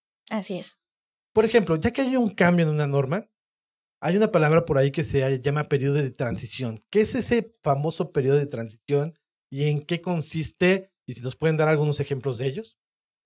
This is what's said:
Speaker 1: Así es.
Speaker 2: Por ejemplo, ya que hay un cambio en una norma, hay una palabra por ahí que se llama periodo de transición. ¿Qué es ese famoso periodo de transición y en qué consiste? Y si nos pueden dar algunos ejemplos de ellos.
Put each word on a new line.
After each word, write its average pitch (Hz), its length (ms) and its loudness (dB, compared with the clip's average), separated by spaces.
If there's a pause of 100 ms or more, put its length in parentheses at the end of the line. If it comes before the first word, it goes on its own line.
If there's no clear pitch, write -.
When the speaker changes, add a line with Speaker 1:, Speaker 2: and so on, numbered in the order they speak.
(300)
Speaker 1:
Así 196 280 -6
es. - 200 -12 (560)
Speaker 2:
Por 220 100 6
ejemplo, 202 320 2
ya 196 140 0
que 269 120 -2
hay 262 140 0
un 233 140 2
cambio 175 340 4
en 156 60 2
una 151 160 0
norma, 139 400 0 (760)
hay 170 160 0
una 214 140 4
palabra 165 340 4
por 147 140 2
ahí 139 140 4
que 160 120 -2
se 135 380 0
llama 143 260 -2
periodo 139 260 0
de 143 160 0
transición. 117 800 -6
¿Qué 208 100 2
es 214 160 0
ese 233 340 -2 (120)
famoso 151 500 -2
periodo 139 260 2
de 143 80 0
transición 143 680 -4 (360)
y 143 180 -2
en 147 160 -2
qué 170 160 -4
consiste? 180 920 -2 (160)
Y 123 80 -10
si 120 80 -16
nos 131 140 -8
pueden 156 200 0
dar 156 120 2
algunos 151 320 2
ejemplos 135 360 -4
de 123 80 -6
ellos. 156 320 -8 (500)